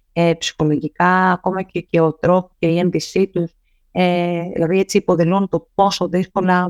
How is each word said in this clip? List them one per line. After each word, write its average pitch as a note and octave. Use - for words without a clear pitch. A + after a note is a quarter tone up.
ε, E3+
ψυχολογικά, F3
ακόμα F#3
και, F3
και E3
ο D#3+
τρόπος F3+
και F3
η E3
ένδυσή F3+
τους. E3+
Ε, F3
δηλαδή, E3+
έτσι G3
υποδηλώνουν F3+
το -
πόσο G3
δύσκολα, F3+